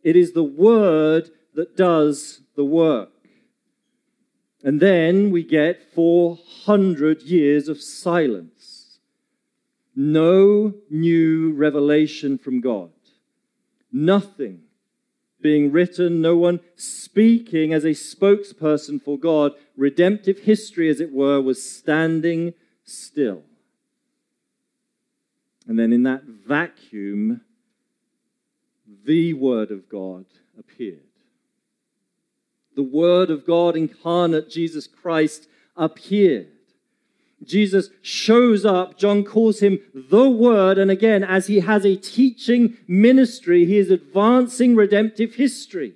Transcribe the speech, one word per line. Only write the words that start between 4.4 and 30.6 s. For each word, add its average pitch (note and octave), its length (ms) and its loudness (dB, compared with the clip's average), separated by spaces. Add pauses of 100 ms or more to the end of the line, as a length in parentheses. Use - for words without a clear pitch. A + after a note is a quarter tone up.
And C#3+ 160 -2
then F#3 520 2
we F3 100 -2
get D#3 540 -2
four E3+ 420 2 (280)
hundred E3+ 580 0
years D3 460 0
of D3+ 120 -10
silence. - 1200 -8 (960)
No F#3+ 800 2 (160)
new D#3+ 600 0
revelation D3 840 0
from B2+ 240 -6
God. G#2 300 -6 (1000)
Nothing D3+ 680 -2 (800)
being D3 320 0
written, F3 480 -2
no E3 160 2
one F3 240 0 (160)
speaking G#3+ 960 0
as D#3 140 -2
a E3 40 0
spokesperson D#3 1120 -2
for C#3+ 180 -8
God. D3+ 340 0 (220)
Redemptive F3 640 -2
history, G#3 500 -2
as C#3 100 -2
it D#3 140 -8
were, C#3 260 0
was C3 220 -4
standing E3 960 -4 (280)
still. G2+ 600 -8 (2250)
And A2+ 100 -4
then A2+ 160 0
in A#2+ 100 2
that C3 200 -4
vacuum, A2 1160 -8 (1600)
the E3 300 0
Word B2+ 340 -4
of G2 180 -14
God F#2+ 380 -14 (320)
appeared. G2+ 440 -16 (1700)